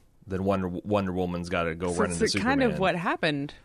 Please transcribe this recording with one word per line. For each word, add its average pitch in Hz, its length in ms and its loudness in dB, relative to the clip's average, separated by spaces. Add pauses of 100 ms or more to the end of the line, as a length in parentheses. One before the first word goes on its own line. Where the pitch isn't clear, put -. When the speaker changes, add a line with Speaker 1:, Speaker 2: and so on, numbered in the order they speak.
(260)
Speaker 1:
Then 95 180 -2
Wonder, 95 240 2
Wonder 95 440 0
Woman's 87 360 -2
gotta 85 260 0
go 87 180 -2
Speaker 2:
So 87 80 0
Speaker 1:
run 90 100 2
Speaker 2:
it's 85 100 -2
Speaker 1:
into - 200 2
Speaker 2:
kind 269 220 2
of 233 100 4
Speaker 1:
Superman. - 80 -2
Speaker 2:
what 180 160 2
happened. 165 580 -2 (100)